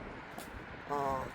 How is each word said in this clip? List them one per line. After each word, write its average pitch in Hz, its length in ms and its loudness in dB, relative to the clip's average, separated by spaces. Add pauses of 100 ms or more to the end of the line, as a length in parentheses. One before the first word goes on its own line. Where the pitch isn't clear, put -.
(920)
어, 139 340 6 (120)